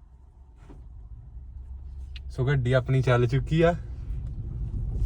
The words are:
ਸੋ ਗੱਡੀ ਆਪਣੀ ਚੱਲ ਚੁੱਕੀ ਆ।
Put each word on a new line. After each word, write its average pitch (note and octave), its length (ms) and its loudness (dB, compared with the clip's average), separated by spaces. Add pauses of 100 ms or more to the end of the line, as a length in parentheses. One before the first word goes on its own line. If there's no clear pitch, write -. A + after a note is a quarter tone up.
(2250)
ਸੋ B2+ 160 -2
ਗੱਡੀ B2+ 260 2
ਆਪਣੀ C3 300 4
ਚੱਲ B2 240 6
ਚੁੱਕੀ C3+ 360 2
ਆ। E3+ 120 8 (1300)